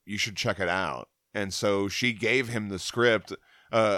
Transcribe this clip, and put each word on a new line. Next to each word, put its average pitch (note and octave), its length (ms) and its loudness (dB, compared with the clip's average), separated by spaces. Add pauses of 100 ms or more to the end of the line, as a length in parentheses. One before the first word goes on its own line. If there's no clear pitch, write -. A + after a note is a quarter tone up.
You G2+ 120 -8
should G#2 180 -4
check G#2 240 -2
it F#2 100 0
out." E2+ 380 -2 (260)
And G2 200 -4
so G2+ 340 2
she B2 240 0
gave A#2 380 0
him A2 180 -4
the G2 120 -4
script, A#2 520 2 (400)
uh, A#2+ 40 2 (220)